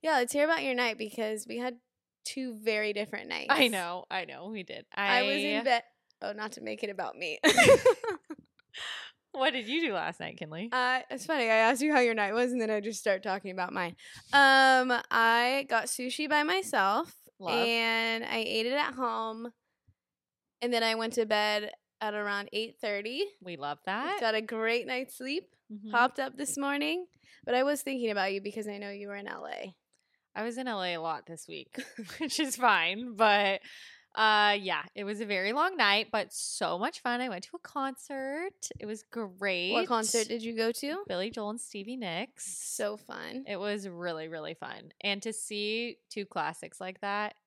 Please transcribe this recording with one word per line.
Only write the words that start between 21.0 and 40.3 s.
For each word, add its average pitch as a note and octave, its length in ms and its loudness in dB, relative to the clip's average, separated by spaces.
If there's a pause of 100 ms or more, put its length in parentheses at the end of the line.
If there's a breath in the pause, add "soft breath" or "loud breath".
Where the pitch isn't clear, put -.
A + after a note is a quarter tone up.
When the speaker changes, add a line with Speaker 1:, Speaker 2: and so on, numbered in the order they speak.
Speaker 1:
to A#3 100 2
bed G#3 460 2 (280)
at G#3+ 140 -2
around G#3 400 -2
eight A3+ 260 -6
thirty. A3+ 460 -2 (180)
Speaker 2:
We F3 140 -10
love C#3+ 300 -4
that. C4 340 -2
Speaker 1:
Got A3 140 2
a G#3+ 60 0
great A3+ 460 -2
night's B3+ 300 -6
sleep. C#4 360 -6 (160)
Speaker 2:
Mm-hmm. G#3+ 220 -12
Speaker 1:
Popped B3 300 2
up C4 160 -6
this C#4 200 -6
morning, C#4+ 480 -2 (380 soft breath)
but A#3+ 120 -2
I B3+ 80 4
was C#4+ 180 0
thinking B3 300 -2
about G3 200 0
you G3 80 -4
because G#3 300 -8
I G3+ 80 -8
know G3+ 140 -10
you G3+ 180 -12
were G3+ 80 -10
in G3+ 100 -10
L - 260 -8
A. F#3+ 220 -10 (580)
Speaker 2:
I G3 100 -6
was A3+ 140 -6
in B3+ 120 -6
L G#3 120 -4
A F3+ 120 0
a E3 80 -4
lot D#3+ 240 -4
this E3 200 -14
week, D#3+ 300 -14 (240)
<laughs> G3+ 200 -14
which D#4 200 -4
is C4+ 160 0
fine, G#3+ 600 2
but, G3+ 420 6 (580 loud breath)
uh, G#3 400 6
yeah, F3+ 240 -2 (140)
it G3+ 80 -8
was G3+ 160 -6
a A3+ 60 -4
very G3+ 260 0
long E4 240 0
night, G#3+ 340 4
but G#3+ 220 -2
so - 480 -4
much C4 220 -4
fun. A#3+ 180 0
I B3+ 80 -2
went F#3+ 160 -6
to - 140 -20
a - 20 -10
concert. C#4 920 -6 (260)
It - 60 -12
was G#3+ 260 -10
great. F#3+ 600 -2
Speaker 1:
What B3+ 160 2
concert A3 400 2
did A3+ 120 -2